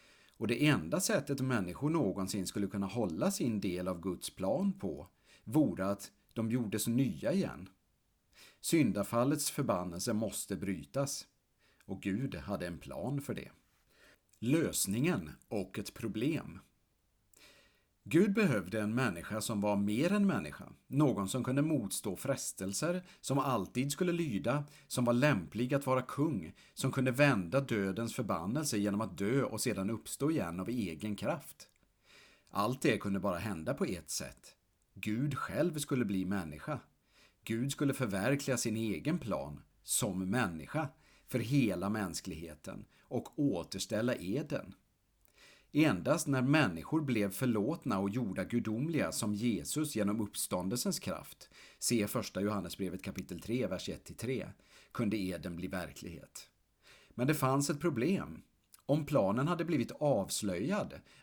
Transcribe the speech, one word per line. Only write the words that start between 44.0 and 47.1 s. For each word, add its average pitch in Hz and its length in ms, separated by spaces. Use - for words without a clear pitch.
Eden. 117 580
Endast 143 560
när 131 140
människor 135 600
blev 107 300